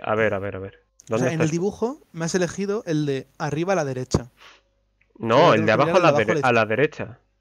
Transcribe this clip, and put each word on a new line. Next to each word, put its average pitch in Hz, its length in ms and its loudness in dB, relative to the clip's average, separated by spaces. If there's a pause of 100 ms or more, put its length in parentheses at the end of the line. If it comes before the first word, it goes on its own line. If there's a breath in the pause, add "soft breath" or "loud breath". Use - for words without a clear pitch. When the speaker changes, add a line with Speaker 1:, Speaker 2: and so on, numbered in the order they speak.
Speaker 1:
a - 120 -2
ver, 107 180 2
a 98 60 -4
ver, 98 160 -8
a 95 40 -10
ver. 98 160 -12
Speaker 2:
O - 340 -20
Speaker 1:
¿Dónde 113 160 0
Speaker 2:
sea, 170 80 -2
en 160 60 -2
el 160 60 2
Speaker 1:
estás 156 40 0
tú? - 40 -8
Speaker 2:
dibujo 208 480 -4 (100)
me 165 140 -8
has 165 100 -4
elegido 196 500 -4
el 151 200 -2
de 135 220 -6 (120)
arriba 165 340 -2
a - 20 0
la 156 100 0
derecha. 127 440 -6 (880 soft breath)
Speaker 1:
No, 131 340 4
Speaker 2:
Pero - 20 6
Speaker 1:
el 107 120 2
de 110 60 4
Speaker 2:
tengo 127 140 4
que 165 60 0
Speaker 1:
abajo 185 60 4
a 180 40 2
Speaker 2:
mirar - 20 2
Speaker 1:
la 165 60 6
Speaker 2:
el 139 180 4
de 110 60 2
abajo - 0 -
Speaker 1:
dere-, 156 60 -2
Speaker 2:
a - 20 -2
la 131 80 2
Speaker 1:
a 120 40 4
la 113 120 4
derecha. 110 540 -4 (220)